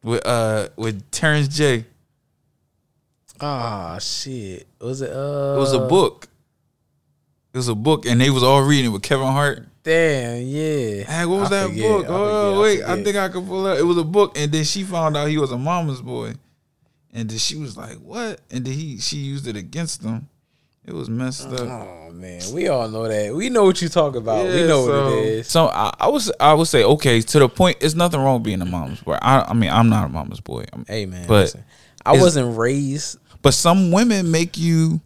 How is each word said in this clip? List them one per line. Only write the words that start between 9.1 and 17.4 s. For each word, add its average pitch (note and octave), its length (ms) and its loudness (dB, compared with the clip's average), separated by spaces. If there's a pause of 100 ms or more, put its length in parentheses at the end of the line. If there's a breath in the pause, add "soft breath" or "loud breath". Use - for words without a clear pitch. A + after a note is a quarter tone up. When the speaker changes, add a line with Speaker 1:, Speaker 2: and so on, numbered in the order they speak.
Speaker 1:
Hart. C#3 380 -2 (180)
Speaker 2:
Damn, C#3+ 640 0
yeah. C3+ 560 -4
Speaker 1:
Hey, D#3+ 220 -4
what F#3+ 160 0
was F#3+ 100 0
Speaker 2:
I G3 120 0
Speaker 1:
that F#3+ 60 -2
Speaker 2:
forget, F3 140 -4
Speaker 1:
book? G#3+ 220 2
Speaker 2:
I - 40 -10
Speaker 1:
Oh, G3+ 420 0
Speaker 2:
forget, G3 60 0
I G3+ 40 2
Speaker 1:
wait, G#3 220 2
I - 80 -8
Speaker 2:
forget. G3 140 -2
Speaker 1:
think G3+ 120 0
I F#3+ 120 -2
can F#3 180 -8
pull F#3+ 200 -4
up. F#3 100 0
It D3 60 2
was F3 140 2
a E3 60 0
book, F#3 340 2
and D3 140 -2
then D#3 120 0
she G3 200 -4
found E3 340 -2
out D3 100 -2
he D3+ 100 0
was C#3 140 0
a A#2+ 60 -6
mama's D3 440 -4
boy, A#2+ 320 -10 (800)
and A2+ 160 -6
then A2 80 -8
she D3 200 -4